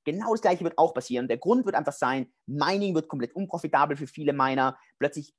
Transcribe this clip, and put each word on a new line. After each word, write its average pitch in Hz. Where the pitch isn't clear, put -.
Genau 196
das 220
Gleiche 180
wird 165
auch 160
passieren. 123
Der 120
Grund 233
wird 196
einfach 147
sein, 131
Mining 180
wird 160
komplett 123
unprofitabel 156
für 151
viele 147
Miner. 131
Plötzlich 143